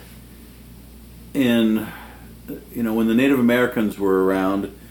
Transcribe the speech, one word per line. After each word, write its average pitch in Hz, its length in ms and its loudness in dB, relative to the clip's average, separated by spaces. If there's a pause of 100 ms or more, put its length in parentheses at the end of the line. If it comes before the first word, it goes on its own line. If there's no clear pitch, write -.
(1300)
in, 113 560 0 (840)
you 123 120 -8
know, 113 100 -4
when 113 160 0
the 113 60 2
Native 131 260 2
Americans 120 580 0
were 95 280 2
around, 95 500 -2 (140)